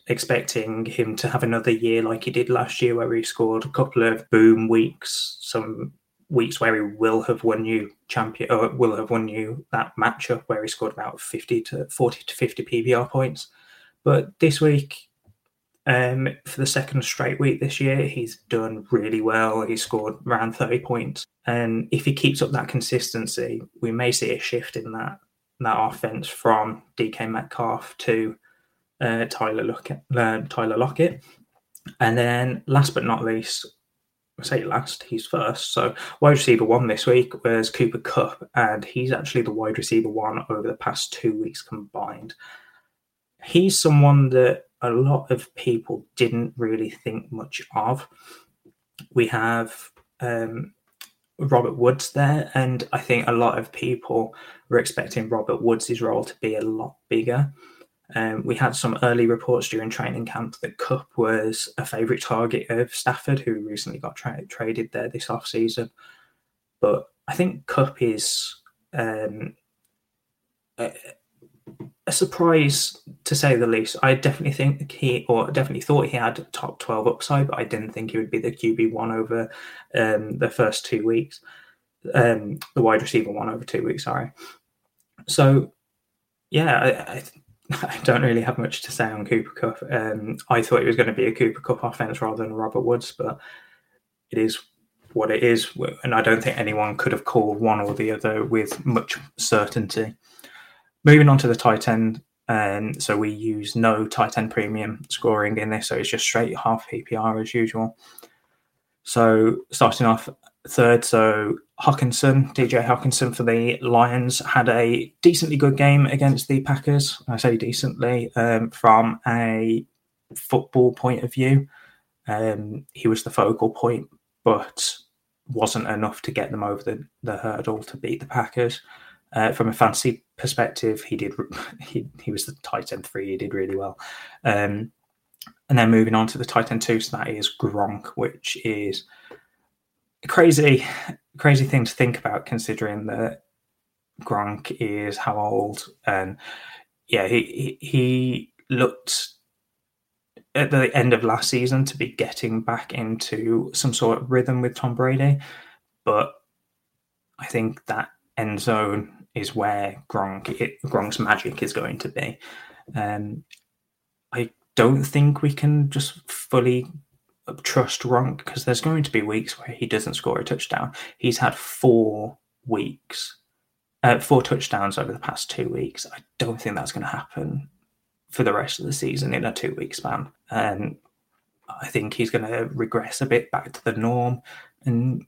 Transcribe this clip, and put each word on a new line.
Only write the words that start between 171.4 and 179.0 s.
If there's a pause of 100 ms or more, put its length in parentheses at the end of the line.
four (260)
weeks, (640)
uh,
four
touchdowns
over
the
past
two
weeks.
I (200)
don't
think
that's
gonna
happen (640)
for
the
rest
of
the
season